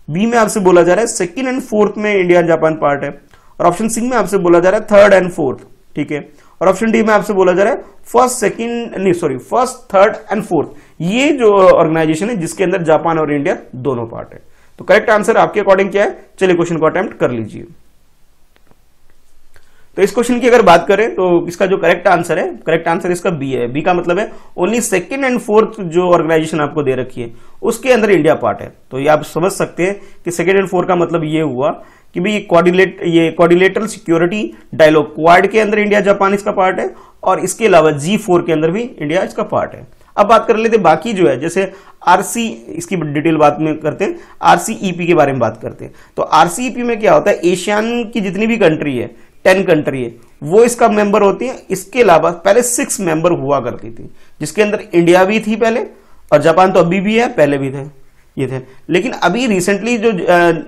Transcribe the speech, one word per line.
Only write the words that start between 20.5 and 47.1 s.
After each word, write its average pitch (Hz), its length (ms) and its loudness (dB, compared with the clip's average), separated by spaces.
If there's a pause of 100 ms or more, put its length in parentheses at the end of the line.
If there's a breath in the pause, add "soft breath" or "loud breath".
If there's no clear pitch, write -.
बात 175 260 4
करें 208 240 0
तो 175 360 0
इसका 170 180 -4
जो 190 120 0
correct 175 300 0
answer 170 320 0
है, 349 160 -6
correct 165 320 -4
answer 170 240 -2
इसका 180 180 -4
B 139 220 -6
है। 120 160 -4
B 131 140 -6
का 180 120 0
मतलब 175 260 -2
है 220 120 -6 (280 loud breath)
only 202 200 0
second 220 400 -4
and 254 200 -2
fourth 214 420 0
जो 180 320 0
organization 160 460 0
आपको 147 240 -2
दे 131 120 -2
रखी 123 260 -8
है 117 120 -12 (300 soft breath)
उसके 233 280 0
अंदर 214 200 2
India 156 220 4
part 107 280 -4
है। - 120 -14 (180)
तो 127 80 -6
ये 139 80 -2
आप 151 160 2
समझ 160 280 -4
सकते - 320 -4
हैं 196 180 -4 (240 loud breath)
कि 170 60 -6
second 175 220 -2
and 196 120 2
fourth 180 220 -2
का 185 80 0
मतलब 170 280 0
ये 156 180 -2
हुआ 139 280 -2 (440 loud breath)
कि 170 60 -6
भाई 190 120 -2
ये 202 220 -4
coordinate-, 180 540 2
ये 160 340 2
quadrilateral 190 460 2
security 175 680 -2 (180 loud breath)
dialogue 156 400 2
quad 170 320 4
के 208 120 0
अंदर 214 200 0
India 208 200 0
Japan 196 340 0
इसका 202 180 -4
part 185 280 0
है, 370 160 -6 (280 loud breath)
और - 160 0
इसके 185 260 -4
अलावा 165 260 6
जी 151 260 -2
फ़ोर 175 240 0
के 170 120 -2
अंदर 156 180 0
भी 202 100 -4
India 175 420 -4
इसका 226 200 -6
part 131 300 -4
है। - 140 -20 (300 soft breath)
अब 208 100 2
बात 226 200 2
कर 220 100 2
लेते 220 180 0
हैं 208 80 0
बाकी 165 300 0
जो 185 140 2
है, 131 120 0
जैसे 190 320 -4 (360 loud breath)
आरसी, 196 400 0 (220)
इसकी - 260 -8
detail 156 420 -2
बात 147 220 2
में 156 200 -4
करते 151 260 -6
हैं, 339 140 -6 (220 loud breath)
आरसीईपी 175 640 0
के 170 60 4
बारे 143 180 4
में 135 80 -4
बात 113 220 -4
करते 123 240 -14
हैं। - 80 -18 (240 soft breath)
तो - 60 -2
आरसीईपी 240 600 0
में 240 160 -4
क्या 202 140 2